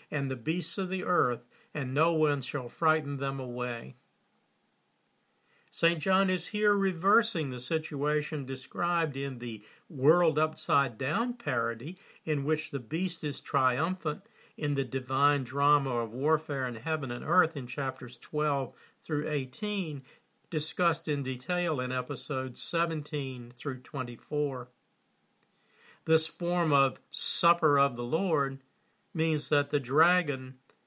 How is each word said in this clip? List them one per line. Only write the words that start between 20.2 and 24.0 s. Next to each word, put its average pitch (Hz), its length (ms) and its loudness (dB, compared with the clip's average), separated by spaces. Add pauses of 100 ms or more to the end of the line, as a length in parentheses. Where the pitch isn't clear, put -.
discussed 165 580 0
in 143 160 0
detail 151 560 -2
in 127 140 -2
episodes 131 680 -4
seventeen 147 880 -4
through 127 300 -6
twenty-four. 127 880 -4 (1400)